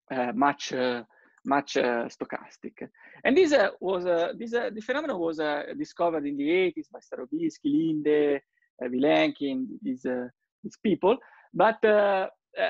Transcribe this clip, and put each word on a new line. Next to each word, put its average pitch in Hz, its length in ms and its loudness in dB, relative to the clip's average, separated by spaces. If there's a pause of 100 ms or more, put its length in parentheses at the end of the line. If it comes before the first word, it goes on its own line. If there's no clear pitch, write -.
(140)
uh, 123 220 -2
much, 139 380 0
uh, 123 300 -2 (420)
much, 143 320 0
uh, 123 320 0
stochastic. - 640 -12 (500)
And 277 140 4
this, 330 160 6
uh, 202 160 4 (100)
was, 180 260 -2
uh, 170 320 2
this, 226 160 -10
uh, 233 200 -2
the 220 80 -12
phenomenon 262 360 -4
was, 165 220 -2
uh, 147 240 -2 (140)
discovered 160 480 -2
in 143 100 -4
the 143 160 0
eighties 175 400 0
by - 80 -16
Starobinsky, 202 760 -4
Linde, 151 680 2 (420)
uh, 127 60 -4
Vilenkin, 143 760 0 (140)
these, 127 240 -6
uh, 127 220 -4 (340)
these - 220 -14
people. 196 320 2 (380)
But, 208 320 4
uh, 202 420 4 (320)
uh, 190 100 0